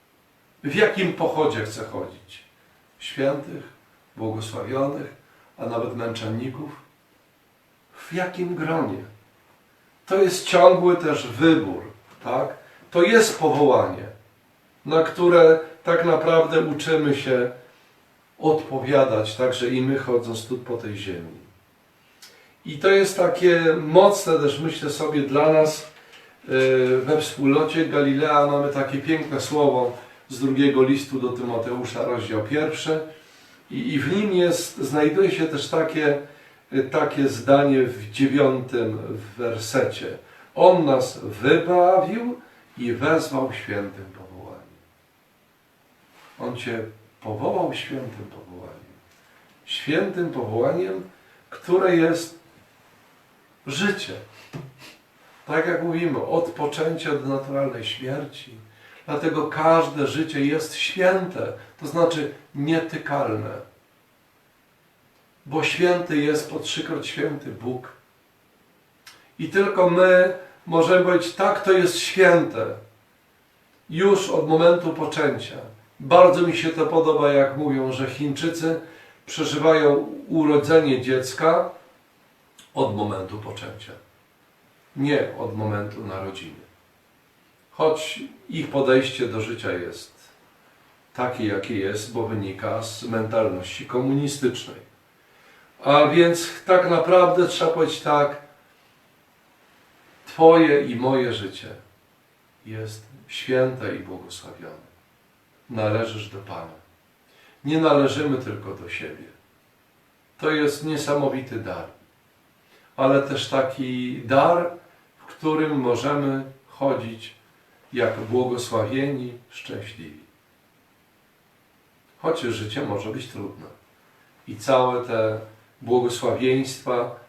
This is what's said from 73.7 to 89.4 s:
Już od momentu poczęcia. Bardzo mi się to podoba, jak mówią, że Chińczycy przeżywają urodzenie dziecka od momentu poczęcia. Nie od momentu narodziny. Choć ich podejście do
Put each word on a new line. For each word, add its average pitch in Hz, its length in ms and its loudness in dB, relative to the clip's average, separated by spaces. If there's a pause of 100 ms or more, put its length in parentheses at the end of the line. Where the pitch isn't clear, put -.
Już 190 400 2
od 156 180 0
momentu 170 420 4
poczęcia. 147 640 -4 (440)
Bardzo 175 420 8
mi 170 140 0
się 160 120 -2
to 156 180 -2
podoba, 156 460 4
jak 135 240 4
mówią, 135 360 -2
że 131 140 -4
Chińczycy 160 760 -4 (460)
przeżywają 151 800 2 (200)
urodzenie 147 760 4
dziecka 143 680 0 (1040)
od 104 220 0
momentu 104 420 -6
poczęcia. - 540 -14 (1040)
Nie 139 320 0 (100)
od 107 180 -8
momentu 104 500 -6
narodziny. 95 580 -12 (1080)
Choć - 500 -2 (280)
ich 156 220 -8
podejście 131 580 2
do 107 120 -6